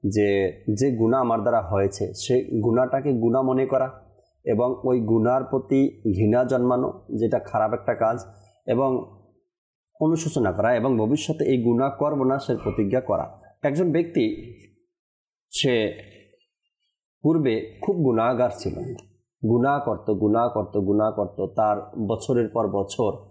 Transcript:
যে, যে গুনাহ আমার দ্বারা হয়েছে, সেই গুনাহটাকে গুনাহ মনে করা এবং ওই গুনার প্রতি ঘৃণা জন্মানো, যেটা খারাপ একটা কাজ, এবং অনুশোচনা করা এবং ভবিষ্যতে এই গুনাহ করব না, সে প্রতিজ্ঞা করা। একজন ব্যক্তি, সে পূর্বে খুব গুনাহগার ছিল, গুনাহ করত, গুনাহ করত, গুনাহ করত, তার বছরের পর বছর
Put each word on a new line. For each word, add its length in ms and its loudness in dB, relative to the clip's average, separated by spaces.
যে, 420 2
যে 220 0
গুনাহ 260 2
আমার 200 0
দ্বারা 200 2
হয়েছে, 520 -2
সেই 480 -2
গুনাহটাকে 520 2
গুনাহ 280 2
মনে 240 2
করা 360 -2
এবং 380 0
ওই 160 2
গুনার 440 2
প্রতি 580 0
ঘৃণা 280 2
জন্মানো, 640 0
যেটা 200 2
খারাপ 340 0
একটা 200 -2
কাজ, 320 0
এবং 520 -2
অনুশোচনা 500 0
করা 240 2
এবং 220 2
ভবিষ্যতে 480 0
এই 180 2
গুনাহ 260 2
করব 240 0
না, 160 2
সে 240 -2
প্রতিজ্ঞা 380 0
করা। 400 -4
একজন 280 0
ব্যক্তি, 600 -2
সে 440 0
পূর্বে 580 0
খুব 140 -2
গুনাহগার 540 2
ছিল, 140 -6
গুনাহ 420 2
করত, 260 -4
গুনাহ 380 2
করত, 280 -4
গুনাহ 340 2
করত, 440 -4
তার 220 2
বছরের 400 0
পর 200 -2
বছর 440 -2